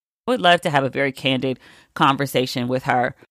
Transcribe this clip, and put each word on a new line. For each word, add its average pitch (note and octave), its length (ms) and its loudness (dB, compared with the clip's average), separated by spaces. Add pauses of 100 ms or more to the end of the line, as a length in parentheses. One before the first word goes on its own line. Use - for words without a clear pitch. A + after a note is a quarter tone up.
(280)
would A#3+ 140 0
love F3 200 6
to F3+ 80 -2
have C#3+ 140 2
a C3 60 0
very C3+ 220 -2
candid C3 480 -4 (360)
conversation C3 720 0
with B2+ 160 -4
her. B2 320 0 (160)